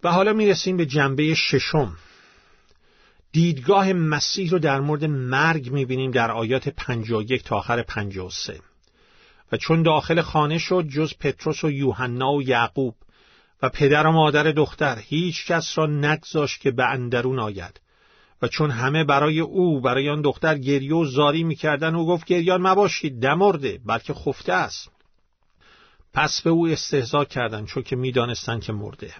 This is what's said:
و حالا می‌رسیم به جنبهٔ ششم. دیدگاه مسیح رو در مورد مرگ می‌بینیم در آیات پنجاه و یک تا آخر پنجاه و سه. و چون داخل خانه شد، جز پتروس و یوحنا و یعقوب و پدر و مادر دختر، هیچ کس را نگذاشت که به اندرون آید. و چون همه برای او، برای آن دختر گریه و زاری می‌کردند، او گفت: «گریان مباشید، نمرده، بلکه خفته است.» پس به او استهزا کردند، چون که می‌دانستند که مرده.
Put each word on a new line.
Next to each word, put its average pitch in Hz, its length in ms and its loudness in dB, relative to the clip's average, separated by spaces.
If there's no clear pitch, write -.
و 175 80 0
حالا 196 220 4
می‌رسیم 190 440 2
به 170 80 2
جنبهٔ 143 480 2
ششم. 135 640 0
دیدگاه 170 640 2
مسیح 160 580 0
رو 180 80 2
در 143 200 2
مورد 147 260 -2
مرگ 139 640 0
می‌بینیم 131 420 -2
در 117 200 2
آیات 117 380 0
پنجاه 117 500 -4
و 107 120 -4
یک 127 120 -2
تا 110 140 -2
آخر 117 260 -2
پنجاه 98 440 -8
و - 20 -12
سه. - 300 -10
و 117 60 -4
چون 165 260 2
داخل 160 380 2
خانه 156 360 0
شد، 175 300 0
جز 147 320 -2
پتروس - 440 -4
و 156 80 0
یوحنا 127 640 -2
و 147 80 0
یعقوب 123 540 0
و 131 80 0
پدر 147 380 4
و 160 40 6
مادر 151 320 4
دختر، 147 560 0
هیچ 160 460 -4
کس 165 320 -2
را 160 80 2
نگذاشت 147 760 -2
که 135 100 2
به 127 140 0
اندرون 123 540 0
آید. 98 420 -8
و 120 60 0
چون 151 240 0
همه 135 320 0
برای 147 360 2
او، 165 420 0
برای 131 280 2
آن 151 120 -2
دختر 147 360 0
گریه 139 380 0
و 165 100 2
زاری 147 380 2
می‌کردند، 160 520 0
او 165 120 -2
گفت: 170 180 0
«گریان 180 360 2
مباشید، 180 640 2
نمرده، 147 600 2
بلکه 117 280 -4
خفته - 400 -4
است.» 165 380 -4
پس 151 280 0
به 165 80 0
او 165 180 4
استهزا 147 580 0
کردند، 110 420 -6
چون 131 160 -8
که - 120 -6
می‌دانستند 120 680 -4
که 113 100 -8
مرده. 104 460 -10